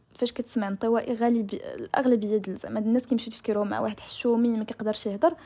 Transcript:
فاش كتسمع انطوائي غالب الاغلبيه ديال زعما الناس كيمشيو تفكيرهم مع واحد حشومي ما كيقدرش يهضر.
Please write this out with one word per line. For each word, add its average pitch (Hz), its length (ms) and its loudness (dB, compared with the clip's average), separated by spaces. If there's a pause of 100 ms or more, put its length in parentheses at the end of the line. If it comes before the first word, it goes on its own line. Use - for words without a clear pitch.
(140)
فاش 240 180 -2
كتسمع 233 360 -4
انطوائي 226 480 0
غالب 226 380 2
الاغلبيه 214 840 0
ديال 196 200 -6
زعما 220 220 -6
الناس 226 280 2
كيمشيو 226 240 0
تفكيرهم 208 360 -2
مع 208 120 -2
واحد 214 200 -2
حشومي 233 580 0
ما 214 60 -2
كيقدرش 214 420 -4
يهضر. 226 300 2 (100)